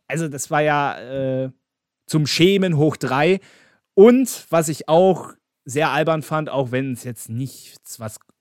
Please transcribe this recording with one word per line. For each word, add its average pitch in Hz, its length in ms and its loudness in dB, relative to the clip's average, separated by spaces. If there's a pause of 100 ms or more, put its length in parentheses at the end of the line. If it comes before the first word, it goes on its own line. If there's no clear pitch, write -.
also 160 200 -4
das 139 220 -10
war 151 120 2
ja, 135 800 -2
äh, 131 60 -8 (560)
zum 156 200 0
Schämen 185 500 2
hoch 147 200 2
drei. 147 440 0 (540)
Und 240 560 6
was 160 180 0
ich - 200 -8
auch 175 420 2 (340)
sehr 143 260 -2
albern 156 320 0
fand, 156 280 -6
auch 131 200 -4
wenn 131 220 -4
es 120 120 -12
jetzt 120 260 -14
nichts, - 680 -12
was, 110 200 -14 (220)